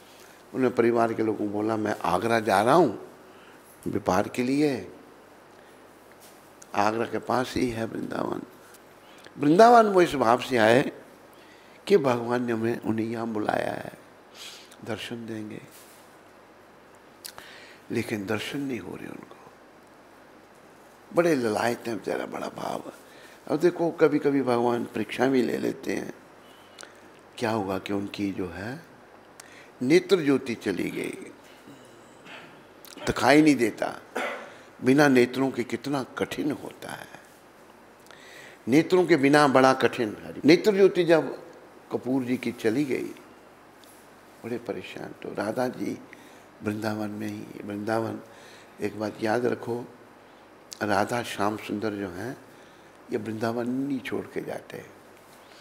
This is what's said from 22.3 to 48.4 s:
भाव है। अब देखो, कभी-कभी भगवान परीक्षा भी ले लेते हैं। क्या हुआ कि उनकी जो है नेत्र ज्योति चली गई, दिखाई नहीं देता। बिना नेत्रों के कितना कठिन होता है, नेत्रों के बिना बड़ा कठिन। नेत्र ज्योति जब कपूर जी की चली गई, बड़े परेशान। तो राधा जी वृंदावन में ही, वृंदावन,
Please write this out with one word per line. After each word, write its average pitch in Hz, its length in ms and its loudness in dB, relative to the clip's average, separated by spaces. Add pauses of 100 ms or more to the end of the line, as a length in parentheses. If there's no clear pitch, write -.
भाव - 380 -8
है। - 60 -14 (560)
अब 151 100 -2
देखो, 170 320 0
कभी-कभी 143 520 2
भगवान 120 420 0
परीक्षा 110 420 -2
भी 135 160 4
ले - 160 -2
लेते 113 380 -4
हैं। - 180 -8 (1200)
क्या 113 120 -2
हुआ 98 280 -2
कि 95 140 -8
उनकी 101 400 -4
जो 90 160 -6
है 104 340 -12 (1000)
नेत्र 175 380 4
ज्योति 135 340 0
चली 95 360 -4
गई, 80 400 -8 (1800)
दिखाई 135 360 6
नहीं 147 140 6
देता। - 460 -2 (800)
बिना 143 240 6
नेत्रों 127 420 4
के 117 140 -4
कितना 135 380 -4
कठिन - 480 -4
होता - 420 -10
है, - 160 -14 (1600)
नेत्रों 165 380 4
के 165 100 4
बिना 143 320 6
बड़ा 131 240 8
कठिन। 107 720 -4
नेत्र 175 300 6
ज्योति 185 300 4
जब 156 420 2 (460)
कपूर 127 300 -2
जी 123 140 -2
की 117 160 -4
चली 117 320 0
गई, 120 300 -4 (1300)
बड़े 117 140 -6
परेशान। - 500 -10
तो - 260 -14
राधा 120 340 -2
जी - 300 -6 (640)
वृंदावन 107 480 -4
में 104 180 -10
ही, - 360 -14
वृंदावन, 107 560 -4 (600)